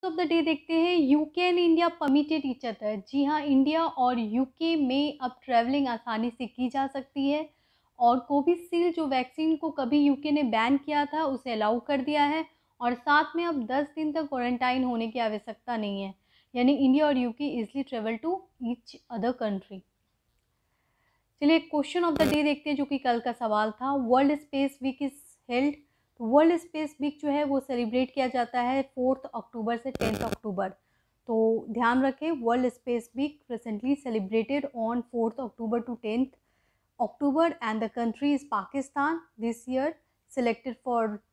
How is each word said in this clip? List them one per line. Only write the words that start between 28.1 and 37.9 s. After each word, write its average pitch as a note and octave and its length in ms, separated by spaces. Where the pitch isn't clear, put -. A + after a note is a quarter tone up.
किया C4 140
जाता B3 340
है C4 200
फोर्थ C4 540
अक्टूबर A#3 420
से B3 140
टेंथ A3 280
अक्टूबर। G3+ 500
तो A3+ 420
ध्यान A#3+ 320
रखें, C4+ 300
वर्ल्ड B3 380
स्पेस A#3+ 460
वीक C#4+ 240
presently A3+ 440
celebrated A3+ 600
on A#3 260
fourth A#3 240
October A3+ 500
to A#3 160
tenth A#3 280
October C#4+ 480
and A3 220
the G#3 140